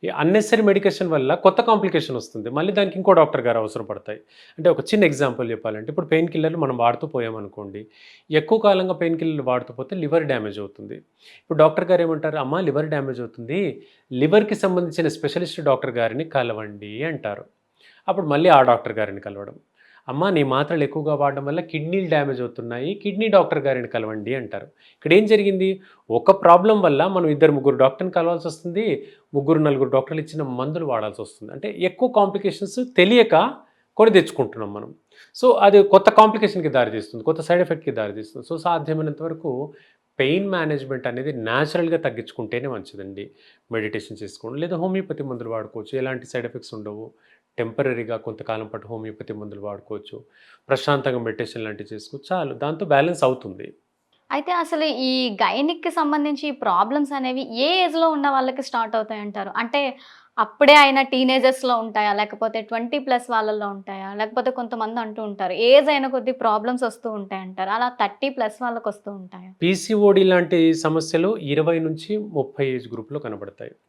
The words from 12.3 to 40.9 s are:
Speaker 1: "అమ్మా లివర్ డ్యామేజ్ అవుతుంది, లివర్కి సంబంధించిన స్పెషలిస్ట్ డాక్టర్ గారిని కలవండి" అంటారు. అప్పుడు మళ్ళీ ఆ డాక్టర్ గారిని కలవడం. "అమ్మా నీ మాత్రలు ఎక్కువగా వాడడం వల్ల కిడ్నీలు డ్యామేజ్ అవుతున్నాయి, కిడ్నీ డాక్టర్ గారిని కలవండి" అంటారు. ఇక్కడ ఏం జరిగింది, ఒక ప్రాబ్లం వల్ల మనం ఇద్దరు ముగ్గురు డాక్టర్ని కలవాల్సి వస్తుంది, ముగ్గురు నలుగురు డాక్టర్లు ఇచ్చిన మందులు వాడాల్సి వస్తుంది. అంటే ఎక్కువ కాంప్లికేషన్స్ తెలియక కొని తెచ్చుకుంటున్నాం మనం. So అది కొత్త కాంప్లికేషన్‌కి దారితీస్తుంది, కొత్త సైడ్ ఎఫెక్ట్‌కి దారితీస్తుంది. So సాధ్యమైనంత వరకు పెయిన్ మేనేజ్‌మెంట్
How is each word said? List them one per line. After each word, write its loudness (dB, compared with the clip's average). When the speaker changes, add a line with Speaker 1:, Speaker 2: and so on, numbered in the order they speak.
Speaker 1:
"అమ్మా -2
లివర్ -2
డ్యామేజ్ -6
అవుతుంది, -8
లివర్కి 2
సంబంధించిన -2
స్పెషలిస్ట్ -6
డాక్టర్ 0
గారిని -2
కలవండి" -6
అంటారు. -8
అప్పుడు -2
మళ్ళీ 4
ఆ 10
డాక్టర్ 2
గారిని -6
కలవడం. -14
"అమ్మా 0
నీ 2
మాత్రలు 0
ఎక్కువగా -4
వాడడం -2
వల్ల -4
కిడ్నీలు -6
డ్యామేజ్ 0
అవుతున్నాయి, -8
కిడ్నీ -4
డాక్టర్ 4
గారిని -2
కలవండి" -6
అంటారు. -10
ఇక్కడ -4
ఏం 8
జరిగింది, 0
ఒక 4
ప్రాబ్లం 6
వల్ల 2
మనం 0
ఇద్దరు 6
ముగ్గురు 2
డాక్టర్ని 2
కలవాల్సి -2
వస్తుంది, -4
ముగ్గురు 2
నలుగురు 2
డాక్టర్లు -2
ఇచ్చిన -8
మందులు -6
వాడాల్సి -4
వస్తుంది. -16
అంటే -10
ఎక్కువ -2
కాంప్లికేషన్స్ 0
తెలియక 6
కొని 8
తెచ్చుకుంటున్నాం 2
మనం. -14
So 6
అది 8
కొత్త 8
కాంప్లికేషన్‌కి 4
దారితీస్తుంది, -2
కొత్త 0
సైడ్ 2
ఎఫెక్ట్‌కి -2
దారితీస్తుంది. -8
So -10
సాధ్యమైనంత -4
వరకు -8
పెయిన్ 0
మేనేజ్‌మెంట్ -4